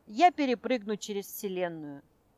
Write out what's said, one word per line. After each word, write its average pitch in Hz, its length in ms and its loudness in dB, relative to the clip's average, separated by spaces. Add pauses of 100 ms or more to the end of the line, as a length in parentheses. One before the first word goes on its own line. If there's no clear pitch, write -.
я 285 260 6
перепрыгну 240 640 0
через 202 300 -6
вселенную». 165 760 -6 (360)